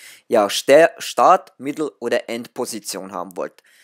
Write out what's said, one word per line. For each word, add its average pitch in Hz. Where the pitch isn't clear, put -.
ja, 104
Sta-, 156
Start-, 170
Mittel- 143
oder 120
Endposition 113
haben 90
wollt. 76